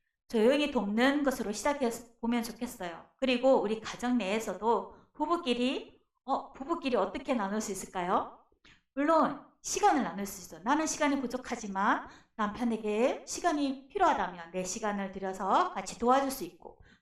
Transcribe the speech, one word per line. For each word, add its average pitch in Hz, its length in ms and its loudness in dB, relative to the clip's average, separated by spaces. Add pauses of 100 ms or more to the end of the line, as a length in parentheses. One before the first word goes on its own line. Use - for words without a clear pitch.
(260)
조용히 277 460 4
돕는 247 500 2
것으로 247 300 0
시작해 285 360 0 (320)
보면 233 220 0
좋겠어요. 190 640 -10 (100)
그리고 254 440 4
우리 220 200 0
가정 240 380 0
내에서도 208 760 0 (160)
부부끼리, 294 880 -2 (240)
어, - 280 -2
부부끼리 277 440 -2
어떻게 254 380 0
나눌 208 260 -2
수 214 100 -6
있을까요? 185 680 -2 (580)
물론 285 460 2 (220)
시간을 370 400 2
나눌 190 240 -4
수 - 140 -12
있어요. 160 240 -16
나는 302 220 2
시간이 285 340 0
부족하지만 233 880 -2 (260)
남편에게 220 920 0
시간이 294 600 -2
필요하다면 190 640 0
내 185 140 -4
시간을 202 480 -4
들여서 196 600 0
같이 - 260 -10
도와줄 262 320 4
수 262 120 -8
있고, - 360 -14 (240)